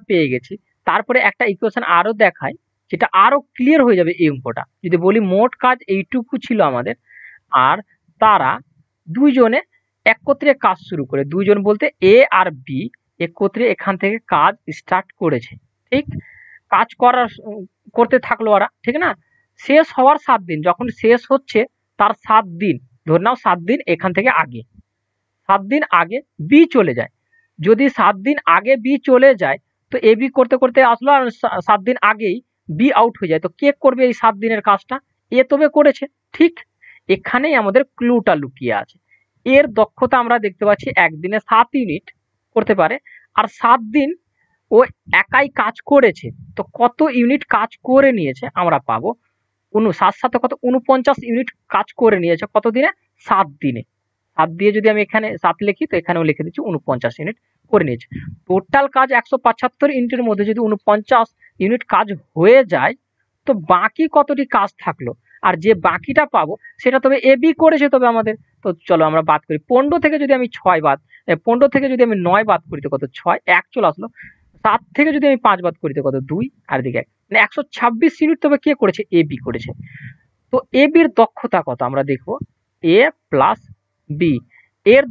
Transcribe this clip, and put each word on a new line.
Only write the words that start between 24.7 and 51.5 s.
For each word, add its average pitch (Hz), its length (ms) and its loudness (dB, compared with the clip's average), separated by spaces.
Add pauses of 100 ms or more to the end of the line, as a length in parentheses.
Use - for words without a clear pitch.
সাত 196 120 2 (100)
দিন 294 100 0 (200)
আগে 175 160 -4 (320)
বি 285 120 6 (140)
চলে 185 240 2
যায়। 113 120 -6 (480)
যদি 214 300 2
সাত 208 260 0 (100)
দিন 285 120 0 (200)
আগে 214 160 0 (120)
বি 262 80 0 (160)
চলে 262 220 6 (100)
যায় 143 180 -2 (320)
তো - 40 -6 (140)
A - 60 6
B 240 120 -4 (100)
করতে 262 240 2
করতে 254 180 2 (140)
আসলো, 240 240 -4
আর 262 60 2 (160)
সা-, - 280 -4
সাত 208 200 2
দিন 247 100 -2 (140)
আগেই 214 260 -4 (320)
B 170 180 0 (120)
out 233 200 2
হয়ে 170 120 -4
যায়, 156 140 -2
তো 175 40 -4 (100)
কে 285 100 2 (140)
করবে 262 220 0
এই 240 160 0
সাত 226 220 2
দিনের 226 260 -2
কাজটা? 202 260 -2 (360)
এ 240 80 0 (100)
তবে 294 180 2 (100)
করেছে, 285 280 2 (280)
ঠিক? 339 200 2 (560)
এখানেই 254 520 -2
আমাদের 208 200 2 (160)
ক্লুটা 240 380 0
লুকিয়ে 127 460 -6
আছে। - 160 -18 (480)
এর 269 200 4 (140)
দক্ষতা 226 440 0
আমরা 233 120 0 (100)
দেখতে 196 200 -6
পাচ্ছি 202 220 0 (180)
একদিনে 165 340 -6 (100)
সাত 226 180 2 (120)
unit 185 260 -6 (500)
করতে 220 240 0
পারে, 170 160 0 (440)
আর 220 60 2 (140)
সাত 240 220 4 (140)
দিন 285 140 0 (640)
ও 214 60 4 (440)
একাই 269 260 0 (140)
কাজ 214 140 -4 (160)
করেছে, 240 360 2 (280)
তো - 60 -10 (180)
কত 240 200 0 (180)
unit 247 260 0 (120)
কাজ 220 140 -2 (140)
করে 269 260 4 (100)
নিয়েছে 131 260 -6 (160)
আমরা 165 180 0 (100)
পাবো 120 200 -4 (640)
ঊন-, 214 260 0
সাত 196 220 2
সাথে 247 220 -2
কত? 269 100 -4 (140)
ঊনপঞ্চাশ 262 500 0 (120)
unit 233 200 -4 (240)